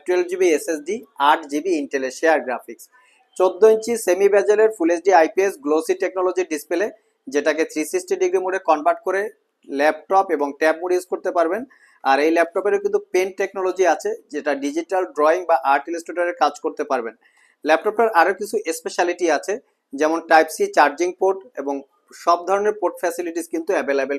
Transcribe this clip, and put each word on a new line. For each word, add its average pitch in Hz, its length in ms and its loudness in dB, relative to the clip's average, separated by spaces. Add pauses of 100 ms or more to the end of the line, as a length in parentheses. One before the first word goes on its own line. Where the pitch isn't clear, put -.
টুয়েলভ 180 240 2
জিবি 180 280 0
এসএসডি, 156 400 -6 (220)
আট 151 300 4
জিবি 147 320 -4
Intel-এর 131 380 -4
share 160 220 2
graphics, 120 440 -10 (520)
চোদ্দ 180 260 0 (120)
ইঞ্চি 220 220 -2
semi 196 320 2
বেজেলের 208 440 4
full 170 180 0
এইচডি 175 240 2
আইপিএস 180 400 4 (100)
glossy 160 300 0
technology 185 500 -2
display, 170 420 -4 (400)
যেটাকে 147 380 0
three 156 200 -4
sixty 180 320 -4
degree 180 280 0
মোডে 185 140 -2 (100)
convert 160 380 0
করে 190 140 -2 (480)
laptop 156 600 0
এবং 143 180 0 (120)
tab 156 180 2
মোড 180 140 -4
ইউজ 180 200 0
করতে 180 240 -4
পারবেন। 175 260 0 (420)
আর 135 160 4
এই 156 100 2
ল্যাপটপেরও 185 540 0
কিন্তু 202 140 0 (120)
pen 185 180 0 (100)
technology 185 480 -2
আছে, 160 240 0 (200)
যেটা 147 240 -4
digital 156 480 -4 (140)
ড্রয়িং 156 300 4
বা 165 100 2 (160)
art 143 160 2
ইলাস্ট্রেটরের 170 540 -6
কাজ 147 120 2 (100)
করতে 151 200 -6
পারবেন। 120 300 -4 (500)
ল্যাপটপটার 208 440 2 (120)
আরও 175 140 4
কিছু 208 220 -6 (220)
speciality 175 520 -4
আছে, 151 240 -2 (380)
যেমন 151 260 0 (120)
type 160 240 6
সি 202 100 -2 (120)
চার্জিং 151 340 2 (100)
port 190 180 2 (220)
এবং 139 140 -6 (500)
সব 175 220 4
ধরনের 202 340 0
port 170 200 -2
facilities 170 480 -6
কিন্তু 165 240 -6
available 139 460 -2